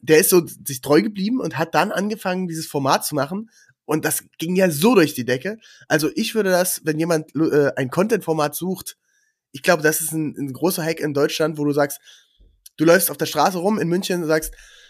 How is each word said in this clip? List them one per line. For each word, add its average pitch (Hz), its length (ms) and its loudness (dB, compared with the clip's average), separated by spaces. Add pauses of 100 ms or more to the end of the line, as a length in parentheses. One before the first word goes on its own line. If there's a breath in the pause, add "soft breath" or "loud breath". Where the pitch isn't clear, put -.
der 156 160 8
ist 160 100 2
so 180 160 4
sich - 360 -12
treu 147 200 4
geblieben 214 400 -2
und - 160 -6
hat 165 160 -4
dann 175 180 2
angefangen, 185 560 -4
dieses 160 200 -8
Format 147 380 0
zu 151 100 -6
machen. 175 340 -4 (360 soft breath)
Und 151 200 -2
das - 180 -2 (140)
ging 170 180 -4
ja 185 140 4
so 165 240 2
durch 170 220 4
die 123 100 -4
Decke. 131 320 -4 (300 soft breath)
Also 151 260 0
ich 226 220 -4
würde 196 160 2
das, 180 320 0
wenn 156 160 -2
jemand, 165 360 -2
äh, 143 400 2
ein 135 140 -2
Content-Format 160 640 0
sucht, - 440 -8 (540)
ich - 120 -20
glaube, 175 180 2
das 156 180 2
ist 160 120 -6
ein, 156 260 -4
ein 139 160 -8
großer 160 300 -2
Hack 165 160 -4
in 151 160 -4
Deutschland, 156 420 0
wo 147 80 -2
du 147 60 0
sagst, 143 280 0 (800 soft breath)
du 156 80 2
läufst 180 240 4
auf 143 80 -8
der 160 80 -2
Straße 160 320 0
rum 196 220 0
in 170 80 -2
München 180 340 -2
und 156 60 -6
sagst, 156 260 -2 (360 soft breath)